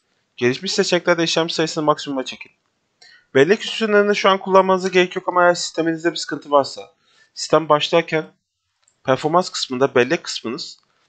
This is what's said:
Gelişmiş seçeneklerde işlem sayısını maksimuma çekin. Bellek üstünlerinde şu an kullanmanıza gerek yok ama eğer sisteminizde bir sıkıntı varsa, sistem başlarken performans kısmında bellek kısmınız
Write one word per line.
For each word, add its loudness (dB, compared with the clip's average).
Gelişmiş -2
seçeneklerde 0
işlem -2
sayısını -4
maksimuma -2
çekin. -16
Bellek 4
üstünlerinde 0
şu 2
an 2
kullanmanıza 2
gerek 0
yok -8
ama 2
eğer 6
sisteminizde -4
bir -8
sıkıntı -10
varsa, 0
sistem -2
başlarken 0
performans 0
kısmında -2
bellek 0
kısmınız -10